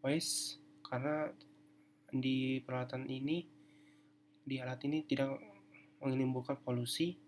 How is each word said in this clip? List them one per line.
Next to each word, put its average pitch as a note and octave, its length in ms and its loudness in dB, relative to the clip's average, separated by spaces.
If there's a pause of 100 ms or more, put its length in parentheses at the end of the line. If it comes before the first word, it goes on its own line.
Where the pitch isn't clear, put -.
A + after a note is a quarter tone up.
waste, - 560 0 (240)
karena D3+ 480 0 (800)
di C3 560 2
peralatan B2+ 400 -2
ini, C3+ 400 -2 (960)
di C3+ 180 -4
alat B2+ 240 -6
ini D3+ 240 0
tidak C3+ 240 4 (720)
menimbulkan C3 560 2
polusi. B2+ 560 0 (120)